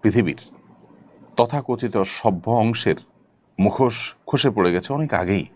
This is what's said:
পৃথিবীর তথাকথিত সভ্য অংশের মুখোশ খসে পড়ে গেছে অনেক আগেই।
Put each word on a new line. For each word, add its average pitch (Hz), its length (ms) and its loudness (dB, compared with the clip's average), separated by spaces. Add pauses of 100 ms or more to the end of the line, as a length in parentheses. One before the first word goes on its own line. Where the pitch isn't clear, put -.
পৃথিবীর 101 380 0 (960)
তথাকথিত 120 600 -2
সভ্য 98 540 -2
অংশের 113 440 2 (640)
মুখোশ 113 560 0 (120)
খসে 143 220 2
পড়ে 92 240 2
গেছে 90 200 -2
অনেক 147 200 -2
আগেই। 92 320 0 (100)